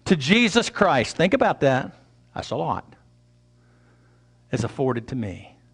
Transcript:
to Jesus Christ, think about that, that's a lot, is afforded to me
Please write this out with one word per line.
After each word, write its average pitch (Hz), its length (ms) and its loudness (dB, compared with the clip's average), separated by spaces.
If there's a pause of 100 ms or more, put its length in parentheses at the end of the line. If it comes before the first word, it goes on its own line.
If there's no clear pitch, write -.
to 190 100 4
Jesus 208 540 2
Christ, 147 460 2
think 180 180 2
about - 260 0
that, 135 320 0 (420)
that's - 180 -10
a 113 40 -6
lot, 147 400 -6 (1600)
is 117 120 -2
afforded 117 460 -4
to 127 60 -8
me 98 400 -10 (180)